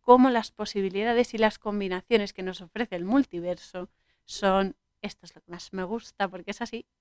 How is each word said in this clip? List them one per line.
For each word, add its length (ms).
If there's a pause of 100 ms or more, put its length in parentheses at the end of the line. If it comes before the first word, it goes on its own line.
cómo 300
las 200
posibilidades 840
y 20
las 220
combinaciones 760
que 80
nos 200
ofrece 340
el 100
multiverso 840 (360)
son, 500 (280)
esto 220
es 100
lo 60
que 100
más 200
me 120
gusta, 440
porque 240
es 100
así, 260 (140)